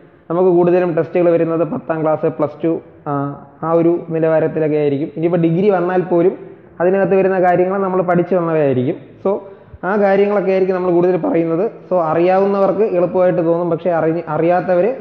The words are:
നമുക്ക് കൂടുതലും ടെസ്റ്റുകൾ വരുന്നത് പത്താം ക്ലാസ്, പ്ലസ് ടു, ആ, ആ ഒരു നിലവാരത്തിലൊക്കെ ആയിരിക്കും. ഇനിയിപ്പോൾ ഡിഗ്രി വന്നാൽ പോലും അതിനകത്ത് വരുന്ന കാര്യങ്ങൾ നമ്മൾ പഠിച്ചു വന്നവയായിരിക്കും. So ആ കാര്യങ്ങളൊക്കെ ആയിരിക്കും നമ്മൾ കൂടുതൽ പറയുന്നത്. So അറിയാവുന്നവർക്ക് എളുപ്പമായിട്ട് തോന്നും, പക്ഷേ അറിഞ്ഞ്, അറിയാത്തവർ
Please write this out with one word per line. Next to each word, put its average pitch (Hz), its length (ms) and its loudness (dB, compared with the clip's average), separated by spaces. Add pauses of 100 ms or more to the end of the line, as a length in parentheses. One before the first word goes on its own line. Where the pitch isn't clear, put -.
(300)
നമുക്ക് 185 280 2
കൂടുതലും 175 400 2
ടെസ്റ്റുകൾ 175 380 0
വരുന്നത് 165 360 0
പത്താം - 320 -6
ക്ലാസ്, 156 220 0 (120)
പ്ലസ് 147 260 -4
ടു, 165 80 0 (360)
ആ, 143 80 -4 (480)
ആ 160 80 -2
ഒരു 170 380 2
നിലവാരത്തിലൊക്കെ 160 760 0
ആയിരിക്കും. 143 340 -2
ഇനിയിപ്പോൾ 170 300 0
ഡിഗ്രി 180 220 2
വന്നാൽ 185 320 0 (120)
പോലും 175 240 2 (420)
അതിനകത്ത് 190 360 2
വരുന്ന 190 320 2
കാര്യങ്ങൾ 180 300 2 (100)
നമ്മൾ 185 140 0
പഠിച്ചു 175 340 0
വന്നവയായിരിക്കും. 151 600 0 (300)
So 196 80 0 (560)
ആ 196 40 0 (120)
കാര്യങ്ങളൊക്കെ 196 460 2
ആയിരിക്കും 190 280 0
നമ്മൾ 180 180 0
കൂടുതൽ 180 200 2 (100)
പറയുന്നത്. 165 440 0 (180)
So 185 60 0 (160)
അറിയാവുന്നവർക്ക് 190 720 2 (120)
എളുപ്പമായിട്ട് 180 520 2
തോന്നും, 170 200 0
പക്ഷേ 165 200 -2 (100)
അറിഞ്ഞ്, 160 240 -2 (140)
അറിയാത്തവർ 180 480 0 (160)